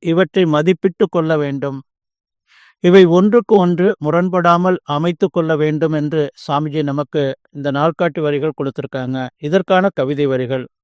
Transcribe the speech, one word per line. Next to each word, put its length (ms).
இவற்றை 420
மதிப்பிட்டு 640
கொள்ள 280
வேண்டும். 460
இவை 200
ஒன்றுக்கு 520
ஒன்று 420
முரண்படாமல் 840
அமைத்து 460
கொள்ள 260
வேண்டும் 360
என்று 420
சாமிஜி 480
நமக்கு 540
இந்த 200
நாள்காட்டி 500
வரிகள் 420
கொடுத்திருக்காங்க. 720
இதற்கான 580
கவிதை 320
வரிகள். 420